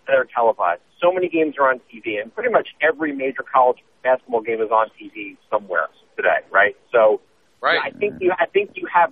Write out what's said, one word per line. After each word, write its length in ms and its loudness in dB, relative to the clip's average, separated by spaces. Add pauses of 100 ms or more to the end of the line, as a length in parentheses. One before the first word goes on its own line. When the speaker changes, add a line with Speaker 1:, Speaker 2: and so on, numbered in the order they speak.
Speaker 1:
that 80 0
are 100 2
televised. 560 -2 (180)
So 120 2
many 180 -2
games 300 -2
are 100 4
on 120 -2 (100)
T 80 -20
V, 180 -8
and 160 -8
pretty 160 -4
much 200 0 (120)
every 320 -2
major 300 -6
college 340 2 (260)
basketball 380 -2
game 200 -4
is 100 -4
on 260 2
T 160 -20
V 240 -14 (140)
somewhere 360 -4 (300)
today, 220 0 (120)
right? 240 2 (160)
So, 300 4 (400)
Speaker 2:
Right. 220 0
Speaker 1:
I 80 -8
think 300 -6
you, 100 2
I 140 0
think 300 -2
you 120 -10
have 240 2